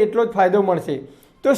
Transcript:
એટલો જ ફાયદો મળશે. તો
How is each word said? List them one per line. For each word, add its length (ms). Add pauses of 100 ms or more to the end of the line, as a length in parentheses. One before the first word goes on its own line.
એટલો 200
જ 100
ફાયદો 320
મળશે. 280 (480)
તો 140